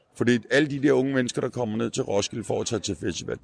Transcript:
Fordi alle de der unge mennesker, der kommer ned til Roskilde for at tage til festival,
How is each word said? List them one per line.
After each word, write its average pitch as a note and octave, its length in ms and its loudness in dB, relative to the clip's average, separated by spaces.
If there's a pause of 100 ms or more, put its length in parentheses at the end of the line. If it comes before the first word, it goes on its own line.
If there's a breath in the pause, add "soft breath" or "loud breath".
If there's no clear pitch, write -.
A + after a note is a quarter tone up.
(160 soft breath)
Fordi A#2+ 240 4 (120)
alle C#3+ 180 4
de C3+ 180 -4
der C#3+ 60 6
unge C3 200 2
mennesker, B2+ 280 0
der C3 80 -2
kommer A2+ 280 -4
ned A#2 140 0
til C3 120 -2
Roskilde G2+ 400 -2
for G#2+ 180 -2
at - 60 -4
tage A2 120 0
til G2 160 -4
festival, - 480 -6